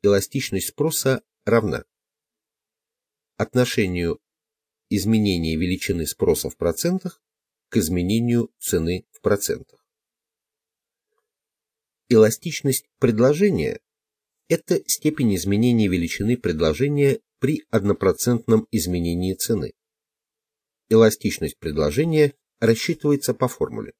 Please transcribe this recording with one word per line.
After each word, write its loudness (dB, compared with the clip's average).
Эластичность 0
спроса -2
равна 0
отношению -2
изменения 0
величины -4
спроса -2
в -14
процентах -4
к -2
изменению 0
цены -4
в -20
процентах. -4
Эластичность 2
предложения — 2
это 0
степень 0
изменения 2
величины -2
предложения 0
при -2
однопроцентном 0
изменении -2
цены. -4
Эластичность 2
предложения 0
рассчитывается 0
по -2
формуле. -8